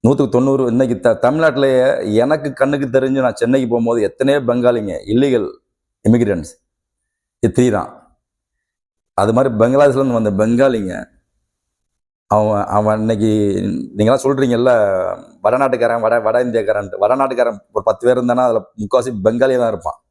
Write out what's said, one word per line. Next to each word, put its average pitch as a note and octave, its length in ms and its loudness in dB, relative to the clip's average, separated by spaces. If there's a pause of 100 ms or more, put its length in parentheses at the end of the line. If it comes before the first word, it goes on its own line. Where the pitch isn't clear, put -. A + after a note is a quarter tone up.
நூத்துக்கு C3 200 2
தொண்ணூறு, C3 380 0
இன்னைக்கு A#2+ 340 0
த-, A2+ 220 2
தமிழ்நாட்டிலேயே C3+ 920 0
எனக்கு C#3 380 0
கண்ணுக்கு C#3 340 -2
தெரிஞ்சு C3 240 0
நான் B2+ 240 0
சென்னைக்கு B2 340 0
போகும்போது A#2 340 0
எத்தனையோ C#3 380 0
பெங்காலிங்க, A#2+ 680 -2
இல்லீகல் A#2+ 420 0 (600)
இமிகிரண்ட்ஸ் G#2 420 0 (880)
இது - 20 -14
திரியிறான். A#2 480 0 (1300)
அது G#2 180 0
மாதிரி B2+ 220 0
பங்களாதேஷ்ல C3 340 4
இருந்து C3+ 240 0
வந்த A2 180 0
பெங்காலிங்க, A2 760 0 (1160)
அவன், G#2+ 380 0
அவன் G#2+ 340 0
இன்னைக்கு G#2+ 640 0 (360)
நீங்களாம் G2+ 40 -6
சொல்றீங்கல்ல, A#2+ 1000 2 (440)
வடநாட்டுக்காரன், A#2 580 0
வட, A2+ 200 0
வட A2+ 240 0
இந்தியக்காரன்ட்டு. G#2+ 560 -2
வடநாட்டுக்காரன் A#2 580 0 (140)
ஒரு G2+ 120 -4
பத்து A2+ 220 -2
பேர் B2 120 2
இருந்தானா, B2 180 0
அதுல B2 220 0
முக்காவாசி A#2 560 -4 (100)
பெங்காலியா B2 340 2
தான் A#2 100 0
இருப்பான். D#2 320 -8 (100)